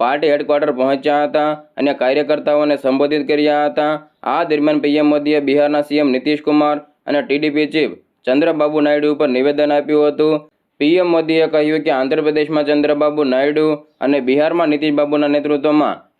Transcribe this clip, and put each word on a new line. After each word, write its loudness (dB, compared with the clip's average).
પાર્ટી 0
હેડક્વાર્ટર 0
પહોંચ્યા 0
હતા 0
અને 0
કાર્યકર્તાઓને 0
સંબોધિત 0
કર્યા 2
હતા. -2
આ 0
દરમિયાન 0
પી 0
એમ 2
મોદીએ 0
બિહારના 0
સી 0
એમ 2
નીતિશ -2
કુમાર 2
અને -2
ટી -2
ડી -2
પી 0
ચીફ -2
ચંદ્રબાબુ 0
નાયડુ 2
ઉપર 0
નિવેદન 0
આપ્યું 2
હતું. 0
પી 2
એમ 0
મોદીએ 2
કહ્યું 0
કે 0
આંધ્રપ્રદેશમાં -2
ચંદ્રબાબુ 0
નાયડુ 0
અને 0
બિહારમાં 0
નીતિશબાબુના 0
નેતૃત્વમાં 0